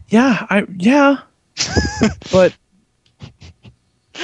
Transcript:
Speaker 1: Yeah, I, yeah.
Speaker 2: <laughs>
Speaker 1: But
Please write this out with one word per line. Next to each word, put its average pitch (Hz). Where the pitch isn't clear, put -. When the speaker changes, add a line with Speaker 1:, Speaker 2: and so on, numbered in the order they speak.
Speaker 1:
Yeah, 226
I, 196
yeah. 277
Speaker 2:
<laughs> -
Speaker 1:
But 185